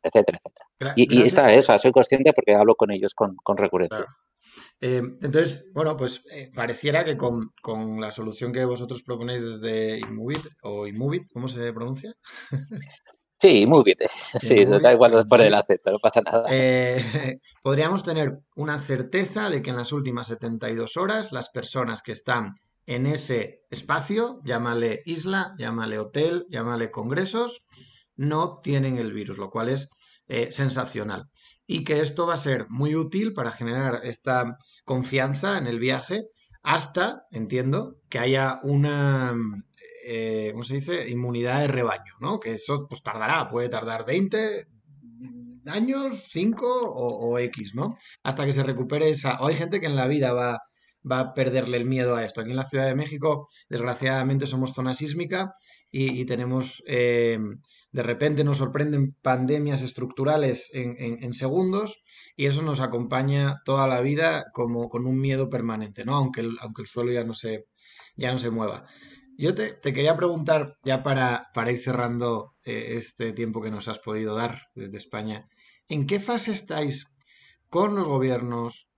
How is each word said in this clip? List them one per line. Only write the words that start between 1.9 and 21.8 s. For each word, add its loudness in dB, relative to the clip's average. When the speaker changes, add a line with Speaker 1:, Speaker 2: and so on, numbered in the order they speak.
Speaker 1:
consciente 8
porque 4
hablo 10
con 4
ellos -2
con, 0
con -2
recurrencia. 0
Speaker 2:
Claro. -8
Eh, 0
entonces, 0
bueno, -2
pues, -4
eh, -16
pareciera 0
que -2
con, -2
con -6
la -6
solución -8
que 0
vosotros -4
proponéis -6
desde -4
Inmovit, -6
o -8
Inmovit, -4
¿cómo -8
se -6
pronuncia? -8
<laughs> -10
Speaker 1:
Sí, 10
Inmovit. 8
<laughs> -2
Sí, 8
Speaker 2:
Inmovit, 8
Speaker 1:
da 12
igual 10
por 10
el 10
Speaker 2:
Inmovit. 6
Speaker 1:
acento, 2
no 2
pasa 4
nada. 2
Speaker 2:
Eh, 4
<laughs> -6
podríamos 2
tener -2
una -4
certeza -2
de 0
que -8
en -4
las -6
últimas -4
setenta -6
y -4
dos -6
horas -2
las -8
personas -6